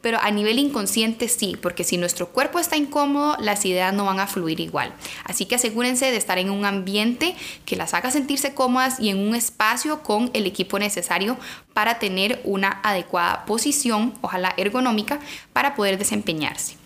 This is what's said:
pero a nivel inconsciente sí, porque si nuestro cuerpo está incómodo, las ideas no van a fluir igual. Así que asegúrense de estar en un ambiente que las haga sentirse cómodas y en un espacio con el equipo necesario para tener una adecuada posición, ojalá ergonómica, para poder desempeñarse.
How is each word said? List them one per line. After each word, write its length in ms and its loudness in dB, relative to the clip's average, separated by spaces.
pero 200 0
a 100 2
nivel 260 2
inconsciente 680 2
sí, 340 0
porque 220 -2
si 140 0
nuestro 320 -2
cuerpo 300 0
está 180 0
incómodo, 640 2
las 260 0
ideas 280 2
no 120 2
van 140 2
a 80 0
fluir 320 -2
igual. 340 -4
Así 200 -4
que 100 0
asegúrense 560 2
de 60 0
estar 200 0
en 120 0
un 160 0
ambiente 720 0
que 100 -4
las 180 -4
haga 180 0
sentirse 420 0
cómodas 460 2
y 100 2
en 100 2
un 160 2
espacio 640 0
con 320 2
el 120 0
equipo 340 -2
necesario 580 0
para 260 2
tener 440 0
una 400 0
adecuada 640 0
posición, 760 0
ojalá 360 -2
ergonómica, 640 0
para 220 2
poder 220 2
desempeñarse. 880 -4